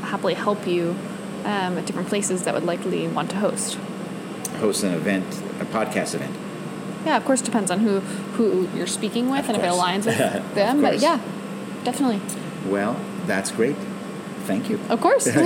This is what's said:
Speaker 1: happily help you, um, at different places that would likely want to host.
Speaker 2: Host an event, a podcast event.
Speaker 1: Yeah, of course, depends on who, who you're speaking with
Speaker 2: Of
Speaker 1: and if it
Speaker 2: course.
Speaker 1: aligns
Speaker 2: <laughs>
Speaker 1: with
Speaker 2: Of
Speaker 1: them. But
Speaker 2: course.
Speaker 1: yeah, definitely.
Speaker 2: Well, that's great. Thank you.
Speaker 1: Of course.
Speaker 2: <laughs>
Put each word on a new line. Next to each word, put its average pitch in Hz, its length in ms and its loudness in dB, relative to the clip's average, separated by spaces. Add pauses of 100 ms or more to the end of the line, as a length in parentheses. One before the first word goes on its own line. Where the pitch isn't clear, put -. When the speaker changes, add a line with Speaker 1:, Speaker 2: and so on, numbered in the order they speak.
Speaker 1:
happily 185 320 -2
help 208 340 0
you, 175 240 2 (540)
um, 190 320 0
at 165 80 -4
different 175 240 -4
places 196 340 0
that - 100 0
would 160 120 0
likely 175 420 0
want - 240 -2
to 180 60 -4
host. - 380 0 (840)
Speaker 2:
Host 101 240 2
an 92 100 2
event, 92 320 0 (360)
a 90 40 -2
podcast 107 500 -2
event. - 200 -4 (680)
Speaker 1:
Yeah, 311 120 4
of 208 80 0
course, 262 160 4
depends 202 300 2
on 180 80 2
who, 202 220 4
who 185 760 0
you're - 120 -2
speaking 233 420 0
with 277 160 0
Speaker 2:
Of - 40 0
Speaker 1:
and 214 80 2
if 196 60 2
it 175 60 4
Speaker 2:
course. 180 120 4
Speaker 1:
aligns 180 240 2
Speaker 2:
<laughs> - 0 -
Speaker 1:
with 226 140 2
Speaker 2:
Of - 360 0
Speaker 1:
them. 233 260 4
But 208 100 6
Speaker 2:
course. - 120 0
Speaker 1:
yeah, 294 180 6 (640)
definitely. 247 340 2 (500)
Speaker 2:
Well, 101 300 2 (260)
that's 98 260 0
great. 131 260 2 (640)
Thank - 260 0
you. 208 100 0 (100)
Speaker 1:
Of 240 120 2
course. 508 320 6
Speaker 2:
<laughs> 269 120 4